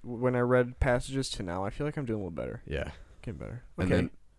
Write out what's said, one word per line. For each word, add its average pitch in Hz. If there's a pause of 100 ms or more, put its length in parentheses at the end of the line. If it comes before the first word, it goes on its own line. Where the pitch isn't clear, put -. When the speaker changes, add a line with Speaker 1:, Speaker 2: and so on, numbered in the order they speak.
Speaker 1:
w-, 120
when 127
I 123
read 123
passages 135
to -
now, 92
I 101
feel 143
like 151
I'm 143
doing 110
a -
little 87
better. 64
Speaker 2:
Yeah. 73 (300)
Speaker 1:
Getting 80
better. 82 (140)
Speaker 2:
And -
Speaker 1:
Okay. -
Speaker 2:
then, 87 (280)